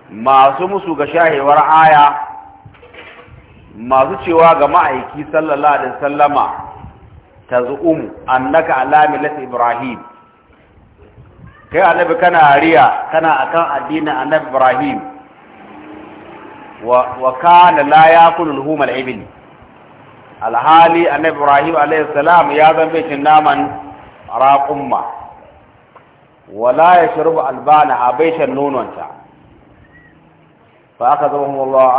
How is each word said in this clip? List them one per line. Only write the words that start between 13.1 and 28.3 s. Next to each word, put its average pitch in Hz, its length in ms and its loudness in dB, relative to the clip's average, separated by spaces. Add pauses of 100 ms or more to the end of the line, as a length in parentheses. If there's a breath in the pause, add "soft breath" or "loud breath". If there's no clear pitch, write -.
kana 160 320 0
akan 165 200 -2 (120)
addinin 151 320 -6
annabi 135 400 -4
Ibrahim. 131 500 0 (1800)
Wa, 123 320 -2
wa 127 240 -4
kana 175 480 6
la 160 240 6
yakulu 165 480 2
luhumal 139 320 -4
ibil. 127 320 -10 (1160)
Alhali 160 680 4
annabi 147 280 -4
Ibrahim 147 420 0
alaihi 151 340 -2
salam 151 380 2
ya 151 240 4
zan 160 160 -2
bai 165 160 -4
cin 143 160 -8
naman 147 480 2 (560)
raƙumma. 135 760 -2 (1500)
Wa 113 240 -2
la 165 320 4
yashrubu 160 320 -2
albana, 135 580 0
a 123 160 0
bai 165 240 -2